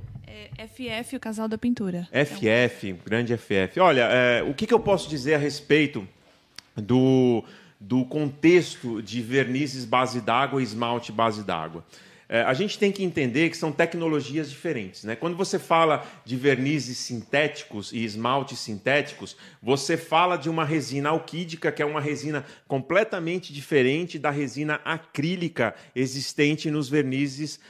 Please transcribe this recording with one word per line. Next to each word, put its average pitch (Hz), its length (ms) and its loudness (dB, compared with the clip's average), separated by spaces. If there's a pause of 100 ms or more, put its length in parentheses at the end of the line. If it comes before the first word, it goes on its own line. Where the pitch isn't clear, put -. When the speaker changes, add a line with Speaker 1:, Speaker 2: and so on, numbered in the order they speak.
(260)
Speaker 1:
É, 208 240 -18 (140)
F 247 220 -12
F, 233 300 -8
o 233 40 -10
Casal 220 280 -6
da 220 80 -4
Pintura. 196 560 -2
Speaker 2:
F 143 340 0
F, 113 460 4 (140)
grande 117 260 0
F 113 220 -2
F. 95 260 2
Olha, 147 220 6
é, 120 400 4
o 131 100 -2
que 214 140 -2
que 233 80 4
eu 226 60 4
posso 196 280 0
dizer 147 240 -2
a 147 60 6
respeito 143 680 0 (680)
do, 123 680 4 (380)
do 123 240 0
contexto 147 960 2
de 110 220 -6
vernizes 131 640 -2
base 123 340 0
d'água 131 400 0
e - 40 0
esmalte 117 460 -4
base 107 320 0
d'água? 82 400 -6 (460)
É, 117 160 2
a 131 100 2
gente 202 240 -2
tem 202 120 2
que 196 140 -4
entender 156 460 0
que 165 80 -8
são 160 120 -2
tecnologias 156 800 -2
diferentes, 123 560 -8
né? 113 100 -4
Quando 170 220 -4
você 180 220 -2
fala 160 440 4 (220)
de 117 100 -6
vernizes 131 640 0
sintéticos 123 960 -4
e 113 100 -4
esmaltes 120 560 -2
sintéticos, 117 800 -4 (260)
você 139 360 2
fala 170 400 2
de 143 100 -6
uma 160 160 0
resina 143 460 -2
alquídica, 160 600 -4
que 151 120 -4
é - 20 2
uma 151 160 -2
resina 147 420 -4 (240)
completamente 170 840 -2
diferente 143 680 2
da 147 120 0
resina 147 520 -2
acrílica 160 920 -2 (200)
existente 143 760 0
nos 147 180 -2
vernizes, 139 800 -2